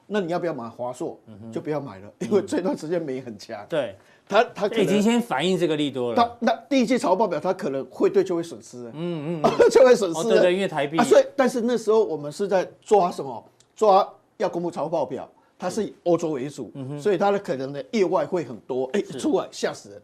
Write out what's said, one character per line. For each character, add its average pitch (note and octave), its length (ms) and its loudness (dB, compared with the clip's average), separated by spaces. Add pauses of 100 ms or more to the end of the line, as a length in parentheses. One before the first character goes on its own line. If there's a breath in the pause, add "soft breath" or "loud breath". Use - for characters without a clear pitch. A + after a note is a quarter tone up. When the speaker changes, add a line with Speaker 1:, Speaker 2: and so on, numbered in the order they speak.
Speaker 1:
那 G3+ 160 -2
你 E3 100 -6
要 F3 60 -2
不 E3+ 80 -4
要 E3 80 -4
买 A#2+ 160 -10
华 B2 240 -8
硕？ C#3+ 320 -8
Speaker 2:
嗯 A2 160 -20
哼。 A2+ 100 -14
Speaker 1:
就 A#2 80 -8
不 D3 120 -6
要 D3 100 -4
买 A2 160 -14
了， G2 100 -18 (120)
Speaker 2:
嗯。 F#3 80 -6
Speaker 1:
因 - 80 -4
为 A#3+ 80 4
这 C4 180 -4
段 F#3+ 160 -2
时 D#3 100 -10
间 E3+ 140 -2
美 C3 180 -6
很 A#2+ 200 -12
强。 G#2+ 280 -14
Speaker 2:
对。 B2 280 -4 (320 soft breath)
Speaker 1:
它， G#3+ 160 4 (100)
它 G3 160 -2
可 A#3 60 -6
能 A3 80 2
Speaker 2:
已 F3 40 2
经 G3+ 140 2
先 A#3 180 4
反 E3 280 0
映 F#3 100 2
这 E3 100 2
个 D#3 80 0
利 D3 140 -2
多 B2 240 -4
了。 - 20 -4
Speaker 1:
它， A#3 240 2
那 A#3+ 160 0 (140)
第 C#4 100 4
一 A#3+ 60 4
季 A#3+ 100 2
财 G3 200 2
报 G3 120 2
表， F3 120 -4
它 F#3 120 -2
可 F3+ 200 -4
能 C3+ 180 -4
汇 - 180 0
兑 F#3+ 160 2
就 F#3 120 -2
会 E3 80 -4
损 C3 180 -14
失 B2 220 -16
了。 A#2 100 -14
Speaker 2:
嗯， E3 480 -6
嗯， - 20 -
嗯。 - 80 4 (100)
Speaker 1:
<laughs> A#4 100 8
就 A4+ 120 8
会 B3+ 120 10
损 F3+ 180 -2
失 D#3 60 -2
了。 E3 60 -2
Speaker 2:
哦， - 40 0
对， F#3 120 6
对， F3+ 120 4
因 F#3 60 -2
为 G3 80 0
台 D3 180 -2
币。 D#3 140 -2
Speaker 1:
啊， A3 40 4
所 C4+ 160 6
以， C4 60 4 (100)
但 B3+ 140 2
是 B3 120 -2
那 A#3+ 140 0
时 - 140 -2
候 A3 140 4
我 D#3+ 120 -2
们 D3 160 -8
是 G3+ 160 -4
在 F3+ 220 0 (120)
抓 F3+ 300 4
什 D#3+ 140 -8
么？ A#2 180 -12 (320)
抓 G3 320 6 (300)
要 F3+ 100 -2
公 F3 140 -4
布 F3 80 -4
财 D3 180 -6
报 D#3+ 180 -2
表， G#2+ 240 -10 (280 soft breath)
它 F#3 120 -6
是 G#3 160 -2
以 - 80 -12 (100)
欧 E3+ 140 4
洲 E3 140 -4
为 C#3 180 -6
主， C3+ 240 -12
Speaker 2:
嗯 C3+ 160 -10
哼。 D3 120 -8
Speaker 1:
所 G3+ 120 2
以 F3 40 2
它 G3+ 140 2
的 G3+ 80 0
可 G3 160 -4
能 C3+ 160 -6
的 C#3+ 200 -10
业 A3 120 2
外 E3 220 0
会 E3+ 180 -2
很 A#2+ 180 -12
多。 B2+ 320 -4
哎， G#3 80 0 (100)
Speaker 2:
是。 C#3 80 -10
Speaker 1:
出 G3+ 200 0
来 C3+ 120 -6
吓 D#3+ 220 -6
死 - 160 -18
人。 G2+ 140 -18